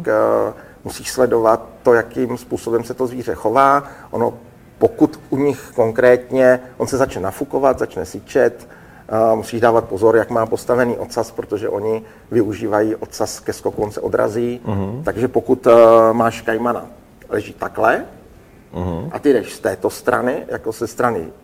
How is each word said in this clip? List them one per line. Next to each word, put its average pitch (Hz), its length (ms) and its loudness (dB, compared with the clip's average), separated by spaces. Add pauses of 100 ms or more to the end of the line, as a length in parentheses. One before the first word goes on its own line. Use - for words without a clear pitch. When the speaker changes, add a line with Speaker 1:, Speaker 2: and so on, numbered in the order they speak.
Speaker 1:
tak, - 40 -8
eh, 110 460 0 (300)
musíš - 280 -12
sledovat 117 540 2 (180)
to, 123 100 6
jakým 117 440 -2
způsobem 117 460 -4
se 120 100 -10
to 127 140 -4
zvíře 117 280 -8
chová. 139 480 2 (280)
Ono, 113 220 -2 (460)
pokud - 400 2 (100)
u - 80 -4
nich 139 380 -2
konkrétně, 123 840 2 (180)
on 117 100 -4
se 131 100 -4
začne 123 240 -2
nafukovat, 135 580 -2
začne - 260 -6
syčet, - 600 -4 (420)
eh, 110 260 2
musíš 110 260 -6
dávat 117 220 4
pozor, 110 340 2
jak 107 120 2
má 113 160 0
postavený 120 520 -2
ocas, - 340 -6
protože 104 380 -6
oni 110 320 -4 (300)
využívají 107 640 0
ocas - 440 -8
ke - 140 -8
skoku, - 300 -6
on 104 80 -4
se - 100 -10
odrazí. 120 640 -2
Speaker 2:
Mhm. 101 400 -4
Speaker 1:
Takže 107 220 -2
pokud, 127 400 0
eh, 123 40 8 (400)
máš 113 300 0
kajmana, 110 440 -4 (440)
leží 107 240 -6
takhle, 127 520 -2 (680)
Speaker 2:
Mhm. 90 380 -6
Speaker 1:
a - 80 -8
ty 143 140 4
jdeš 113 220 0
z - 40 -18
této 98 300 -2
strany, 123 580 -2
jako 113 240 -6
ze 113 160 -6
strany 107 400 -2 (160)